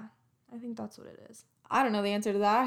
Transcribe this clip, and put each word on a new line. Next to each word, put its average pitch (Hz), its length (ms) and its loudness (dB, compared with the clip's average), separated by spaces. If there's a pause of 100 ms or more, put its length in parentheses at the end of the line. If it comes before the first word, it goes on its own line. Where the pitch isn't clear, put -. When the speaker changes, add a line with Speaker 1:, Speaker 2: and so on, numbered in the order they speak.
(540)
Speaker 1:
I 233 60 -14
think 233 180 -12
that's 214 200 -12
what - 100 -20
it - 220 -20
is. - 140 -20 (260)
Speaker 2:
I 269 140 2
don't 247 80 2
know 208 120 0
the 202 60 2
answer 208 220 -2
to 202 80 0
that. 208 280 4